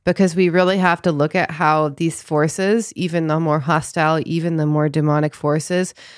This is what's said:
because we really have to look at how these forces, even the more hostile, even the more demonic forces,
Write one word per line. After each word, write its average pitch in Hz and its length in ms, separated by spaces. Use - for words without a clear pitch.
because 180 320
we 185 120
really 185 300
have 175 240
to 180 80
look 151 240
at 180 160
how 156 380
these 160 340
forces, 190 720
even 170 320
the 156 140
more 156 180
hostile, 160 680
even 165 320
the 151 60
more 151 240
demonic 151 460
forces, 165 580